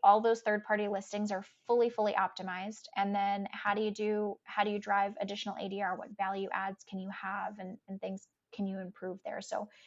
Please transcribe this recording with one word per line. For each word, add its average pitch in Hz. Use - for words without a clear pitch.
all 208
those 226
third-party 208
listings 208
are 196
fully, 240
fully 214
optimized. 185
And 196
then 202
how 208
do 214
you 214
do, 208
how -
do 208
you 208
drive 202
additional 202
A 196
D 196
R? 180
What -
value 196
adds 196
can 190
you 190
have 202
and, 190
and 190
things 190
can 196
you 190
improve 185
there? -
So -